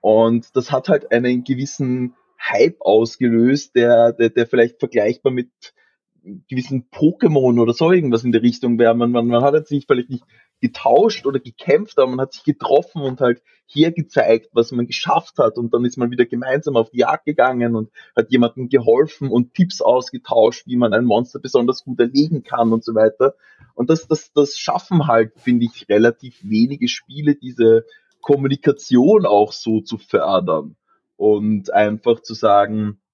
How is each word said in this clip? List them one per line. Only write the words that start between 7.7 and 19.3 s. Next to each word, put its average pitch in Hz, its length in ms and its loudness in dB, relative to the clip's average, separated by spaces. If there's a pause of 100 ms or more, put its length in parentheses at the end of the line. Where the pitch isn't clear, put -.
so 160 180 2
irgendwas 131 320 0
in 123 80 -2
der 110 100 2
Richtung 120 380 0
wäre. 117 160 4
Man, 120 160 0
man, 120 160 0
man 120 160 2
hat 143 100 2
jetzt 151 160 -2
sich 143 180 -4
vielleicht 123 220 -2
nicht 127 140 -10 (380)
getauscht 135 640 -2
oder 135 140 -4
gekämpft, 147 600 -2
aber 131 100 2
man 127 120 -6
hat 131 120 -6
sich - 100 -20
getroffen 151 580 -2
und 131 200 -6
halt 123 200 0 (300)
hergezeigt, 147 840 0
was 117 180 0
man 120 160 -4
geschafft - 500 -4
hat. 120 200 0
Und 120 160 -4
dann 123 120 0
ist 123 120 -4
man 120 120 -2
wieder 123 160 0
gemeinsam 131 500 -4
auf 113 140 0
die 120 100 -8
Jagd - 260 0
gegangen 123 500 0
und 110 160 -6 (240)
hat 113 160 -2
jemandem 123 360 0
geholfen 131 640 0
und 123 240 -2